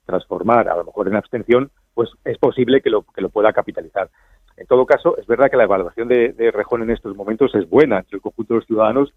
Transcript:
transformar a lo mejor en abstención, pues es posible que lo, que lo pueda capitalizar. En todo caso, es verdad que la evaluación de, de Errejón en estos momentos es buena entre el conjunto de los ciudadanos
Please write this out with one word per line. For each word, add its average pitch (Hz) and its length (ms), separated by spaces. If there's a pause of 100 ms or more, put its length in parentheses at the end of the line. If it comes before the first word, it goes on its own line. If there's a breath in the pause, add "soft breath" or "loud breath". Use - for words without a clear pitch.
transformar 92 640
a 85 80
lo 85 80
mejor 101 240
en 101 60
abstención, 120 560 (220)
pues 117 160 (140)
es 123 140
posible 127 440
que - 80
lo, 107 120
que - 200
lo 92 80
pueda 107 220
capitalizar. 95 580 (460)
En - 120
todo 127 180
caso, 156 320
es - 100
verdad 123 220
que 131 80
la 120 60
evaluación 98 440
de, 120 240
de 113 160
Errejón 113 360
en 113 80
estos 104 260
momentos 110 380
es 90 140
buena 117 300
entre 95 180
el - 40
conjunto 107 320
de 113 60
los - 80
ciudadanos 113 500